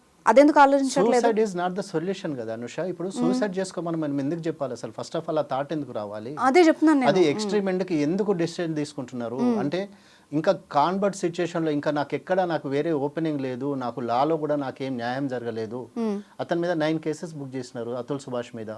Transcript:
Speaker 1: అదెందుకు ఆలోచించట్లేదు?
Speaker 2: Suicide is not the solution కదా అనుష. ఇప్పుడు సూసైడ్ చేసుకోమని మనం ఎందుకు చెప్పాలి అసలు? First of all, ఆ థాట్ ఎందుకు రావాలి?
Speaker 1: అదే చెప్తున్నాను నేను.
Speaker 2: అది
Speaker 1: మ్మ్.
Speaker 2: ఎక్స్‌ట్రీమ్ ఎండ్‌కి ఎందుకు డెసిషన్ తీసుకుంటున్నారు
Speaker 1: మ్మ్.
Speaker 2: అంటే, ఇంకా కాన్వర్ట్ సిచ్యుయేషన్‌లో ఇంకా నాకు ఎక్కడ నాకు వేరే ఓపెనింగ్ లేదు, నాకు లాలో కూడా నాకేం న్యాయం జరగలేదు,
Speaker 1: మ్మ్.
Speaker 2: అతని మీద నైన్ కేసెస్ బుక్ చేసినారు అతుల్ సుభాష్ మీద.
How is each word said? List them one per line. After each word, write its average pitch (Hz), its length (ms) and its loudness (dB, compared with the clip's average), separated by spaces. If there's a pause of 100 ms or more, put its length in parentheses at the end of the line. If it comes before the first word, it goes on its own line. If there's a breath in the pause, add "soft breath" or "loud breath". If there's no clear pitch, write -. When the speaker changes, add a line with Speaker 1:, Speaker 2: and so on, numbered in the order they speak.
(280)
Speaker 1:
అదెందుకు 285 320 8
ఆలోచించట్లేదు? 262 680 6
Speaker 2:
Suicide 214 260 2
is 175 80 -4
not 180 200 -4
the 170 160 -6
solution 165 420 -4
కదా 113 140 -6
అనుష. 120 260 -8
ఇప్పుడు 175 300 -6
సూసైడ్ 208 480 0
చేసుకోమని 170 400 -4
మనం 143 220 -2
ఎందుకు 160 220 -4
చెప్పాలి 151 320 -4
అసలు? 117 180 -10
First - 280 -8
of 170 100 -8
all, 156 100 0
ఆ - 20 0
థాట్ 139 320 -4
ఎందుకు 139 180 -6
రావాలి? 107 480 -8
Speaker 1:
అదే 262 220 6
చెప్తున్నాను 311 380 6
నేను. 254 100 4
Speaker 2:
అది 185 100 4
Speaker 1:
మ్మ్. 160 100 6
Speaker 2:
ఎక్స్‌ట్రీమ్ 202 400 0
ఎండ్‌కి 185 260 0
ఎందుకు 185 360 2
డెసిషన్ 165 440 -2
తీసుకుంటున్నారు 127 600 -6
Speaker 1:
మ్మ్. 240 240 2
Speaker 2:
అంటే, 185 300 -2 (440 soft breath)
ఇంకా 170 260 2 (120)
కాన్వర్ట్ 190 460 2
సిచ్యుయేషన్‌లో 170 540 -2
ఇంకా 147 200 0
నాకు 147 240 -2
ఎక్కడ 185 260 0
నాకు 156 280 -2
వేరే 147 220 0
ఓపెనింగ్ 147 500 -2
లేదు, 131 320 -4
నాకు 123 260 -4
లాలో 127 380 2
కూడా 151 180 -2
నాకేం 135 400 -4
న్యాయం 123 320 -4
జరగలేదు, 117 720 -6
Speaker 1:
మ్మ్. 208 240 -2 (180 soft breath)
Speaker 2:
అతని 170 220 -2
మీద 175 100 -2
నైన్ 160 280 0
కేసెస్ 160 340 -6
బుక్ 135 220 -12
చేసినారు 120 360 -8
అతుల్ 127 280 -6
సుభాష్ 123 360 -8
మీద. 110 120 -10 (100)